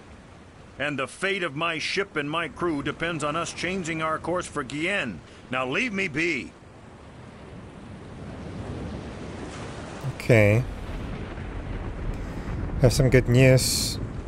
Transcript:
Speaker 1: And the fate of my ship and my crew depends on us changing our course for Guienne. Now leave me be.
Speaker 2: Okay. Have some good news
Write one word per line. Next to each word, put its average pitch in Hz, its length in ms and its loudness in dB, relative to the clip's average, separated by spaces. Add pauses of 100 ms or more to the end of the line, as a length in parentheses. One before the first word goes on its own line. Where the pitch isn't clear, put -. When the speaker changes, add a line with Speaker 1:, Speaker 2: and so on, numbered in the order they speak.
(760)
Speaker 1:
And 143 220 -2
the 131 80 -2
fate 196 360 -2
of 143 120 -4
my 165 240 0
ship - 380 -2
and 143 120 -2
my 165 200 -2
crew 156 340 -2
depends 151 400 -2
on 147 120 0
us 165 180 -2
changing 165 480 -4
our 160 180 0
course 170 260 -2
for 147 180 -6
Guienne. 147 560 -2 (300)
Now 131 180 0
leave 202 260 -2
me 190 140 -2
be. 147 440 -2 (3750)
Speaker 2:
Okay. 110 480 8 (2250)
Have 120 100 10
some 131 180 6
good 123 200 8
news 127 680 6 (300)